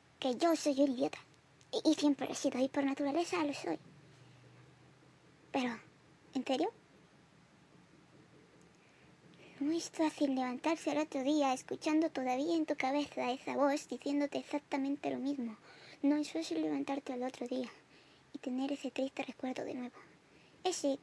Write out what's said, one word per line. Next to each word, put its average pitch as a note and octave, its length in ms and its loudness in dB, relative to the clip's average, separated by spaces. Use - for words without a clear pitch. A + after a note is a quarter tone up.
que B3+ 180 0
yo E4 180 6
soy C#4+ 280 2
un C#4 100 6
idiota. C4 260 -2
Y, F#4 180 4
y D4+ 40 6
siempre C#4+ 320 2
lo - 60 -4
he B3 40 -6
sido, B3 240 0
y C4 80 4
por C#4 160 0
naturaleza C#4+ 580 0
lo C#4+ 120 0
soy. - 240 -4
Pero, B3 280 0
¿en C4 100 -2
serio? F4 260 2
No C#4+ 120 0
es E4 160 -2
fácil D4 460 0
levantarse C4 560 -2
al C#4 80 0
otro D4+ 240 -2
día C#4 320 4
escuchando D#4 560 0
todavía C4+ 440 0
en D#4 120 2
tu D4 100 0
cabeza C4 540 0
esa C4 260 -4
voz C#4 320 2
diciéndote C#4+ 500 -2
exactamente C#4+ 720 -4
lo C4 80 -2
mismo. B3 380 -4
No C#4+ 140 6
es D4+ 160 -2
fácil D#4+ 280 -2
levantarte C#4 520 -2
al B3 100 -4
otro B3 240 -4
día B3+ 240 -4
y - 60 -10
tener C4+ 340 -4
ese C#4 180 -4
triste C4+ 320 -4
recuerdo B3+ 420 -6
de - 100 -6
nuevo. B3 220 -8
Ese D4 380 0